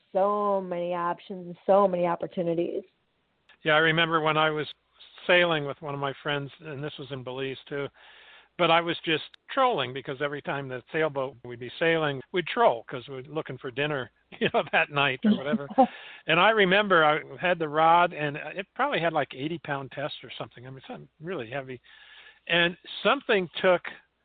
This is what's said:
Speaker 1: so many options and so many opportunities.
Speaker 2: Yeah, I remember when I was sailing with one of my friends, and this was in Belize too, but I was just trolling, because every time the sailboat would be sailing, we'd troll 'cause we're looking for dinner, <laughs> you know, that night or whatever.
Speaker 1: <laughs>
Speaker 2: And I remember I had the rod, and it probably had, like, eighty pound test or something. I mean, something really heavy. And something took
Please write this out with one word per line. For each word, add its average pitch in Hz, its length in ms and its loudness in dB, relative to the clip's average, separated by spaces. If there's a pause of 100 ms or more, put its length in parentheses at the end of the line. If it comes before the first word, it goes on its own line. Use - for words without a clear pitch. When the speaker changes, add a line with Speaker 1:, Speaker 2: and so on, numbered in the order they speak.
(120)
Speaker 1:
so 202 500 2
many 175 320 -4
options 175 540 -6
and 175 80 -12 (100)
so 202 200 6
many 175 200 2
opportunities. 170 760 -2 (800)
Speaker 2:
Yeah, 156 120 2
I 151 40 6
remember 160 440 4
when 156 160 2
I 156 100 4
was 151 180 -2 (600)
sailing 170 400 4
with 135 160 -8
one 147 100 -8
of 139 80 -6
my 139 220 -4
friends, 143 280 -4 (100)
and 151 220 -12
this 151 160 -10
was 135 140 -12
in 131 100 -10
Belize 131 360 -8 (100)
too, 143 180 -6 (720)
but 170 120 4
I 170 120 6
was 170 140 -4 (100)
just 160 180 -2 (260)
trolling, 202 440 0
because 135 260 -8
every 147 220 -4
time 139 260 -6
the 127 140 -10 (100)
sailboat 143 420 -2 (100)
would 120 160 -12
be 123 180 -10
sailing, 160 420 0 (120)
we'd 180 140 -2
troll 160 420 2
'cause 127 200 -12
we're 131 140 -12
looking 147 340 -10
for 135 140 -10
dinner, 139 400 -4 (200)
<laughs> - 80 -20
you 208 140 0
know, 220 100 2 (100)
that 170 180 2
night 139 340 0
or 220 120 4
whatever. 143 320 -4
Speaker 1:
<laughs> - 260 2 (320)
Speaker 2:
And 160 120 2
I 196 120 6
remember 196 540 4
I 151 160 4 (200)
had 180 180 0
the 160 100 -2
rod, 165 440 4
and 151 240 -4
it 156 380 -10
probably 262 260 -2
had, 160 140 -2
like, 143 200 -2
eighty 151 260 -6
pound 139 320 -8
test 143 300 -10
or 127 140 -18
something. 120 300 -16
I 131 40 -16
mean, 135 160 -18
something 151 220 -16 (120)
really 151 280 -10
heavy. 131 320 -10 (680)
And 170 280 2 (260)
something 208 460 2 (140)
took 180 180 6 (440)